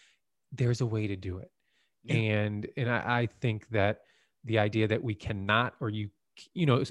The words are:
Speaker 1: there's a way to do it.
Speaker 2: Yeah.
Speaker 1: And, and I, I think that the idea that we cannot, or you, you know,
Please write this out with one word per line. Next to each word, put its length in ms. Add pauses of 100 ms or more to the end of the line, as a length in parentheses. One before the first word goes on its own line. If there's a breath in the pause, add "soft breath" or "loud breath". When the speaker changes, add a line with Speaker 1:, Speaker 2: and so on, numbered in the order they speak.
(520 loud breath)
Speaker 1:
there's 300
a 40
way 220
to 80
do 240
it. 120 (520)
Speaker 2:
Yeah. 140
Speaker 1:
And, 500 (100)
and 120
I, 320
I 60
think 420
that 320 (420 soft breath)
the 160
idea 280
that 160
we 120
cannot, 680
or 80
you, 200 (440)
you 120
know, 120 (140)